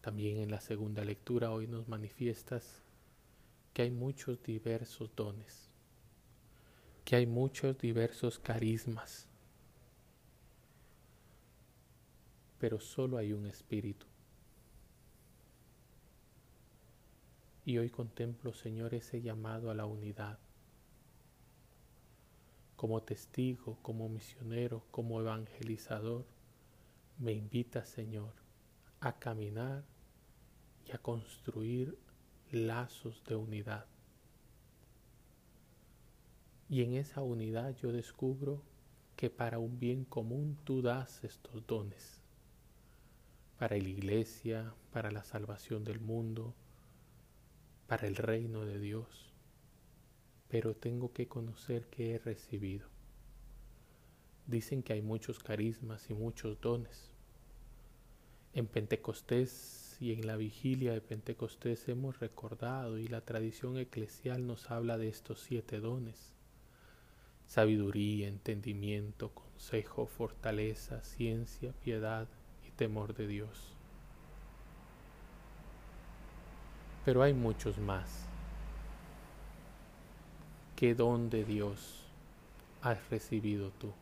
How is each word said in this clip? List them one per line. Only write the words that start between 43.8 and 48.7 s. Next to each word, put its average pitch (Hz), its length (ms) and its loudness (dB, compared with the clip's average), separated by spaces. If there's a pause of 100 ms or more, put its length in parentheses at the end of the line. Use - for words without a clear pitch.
iglesia, 110 840 0 (180)
para 110 200 0
la 104 120 -4
salvación 107 600 -4
del 110 160 -2
mundo, 113 540 -2 (1300)
para 110 180 2
el 101 100 2
reino 110 500 2
de 101 140 -2